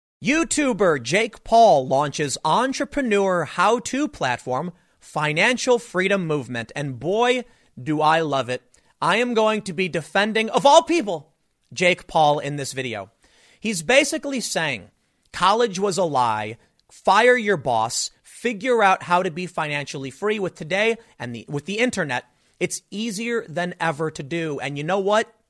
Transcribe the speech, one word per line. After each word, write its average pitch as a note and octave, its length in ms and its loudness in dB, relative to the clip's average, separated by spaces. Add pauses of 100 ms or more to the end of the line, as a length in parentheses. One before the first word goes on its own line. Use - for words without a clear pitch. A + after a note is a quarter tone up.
(220)
YouTuber A#3+ 800 0
Jake G3 420 -2
Paul G3 420 6
launches C#3 580 -2
entrepreneur G3+ 1000 0
how-to A#3+ 640 0
platform, C3 640 -4 (260)
Financial G3 800 0
Freedom F#3+ 480 -2
Movement. B2 480 -4
And C#3+ 240 -8
boy, A#3 460 0 (360)
do D3+ 200 -4
I D#3+ 220 4
love C#3 260 -2
it. B2 140 -6 (400)
I E3+ 160 2
am B3 160 -2
going G#3+ 280 2
to F#3 120 -10
be F#3 140 -2
defending, G3+ 600 -2
of B3+ 160 0
all C#4+ 180 10
people, G#3 520 -2 (400)
Jake F3 320 0
Paul D3+ 320 2
in C#3+ 180 -6
this C#3 160 -8
video. A2+ 380 -8 (500)
He's G#3 220 -4
basically C#4 580 0
saying, C#3 500 -4 (420)
"College G3+ 460 2
was F#3+ 200 -2
a F#3+ 60 2
lie. A2+ 520 0 (340)
Fire A#3 460 4
your G#3 200 0
boss. A#2+ 540 -2 (120)
Figure A#3 600 -2
out F#3+ 200 4
how F3 200 2
to F#3+ 80 -2
be F3 160 -8
financially D3 640 -6
free G#3+ 280 -4
with F3+ 160 -4
today G3+ 420 -2 (220)
and B2 160 -10
the, A2 140 -12
with D3 180 -6
the G3+ 120 -6
internet. F3 460 -2 (360)
It's - 300 -4
easier A3+ 560 -6
than F3 340 -6
ever D#3+ 320 -2
to D#3 100 -12
do." D#3 380 -6
And C#3 180 -6
you D3 60 -6
know F#3 160 -2
what? G#3 340 0 (160)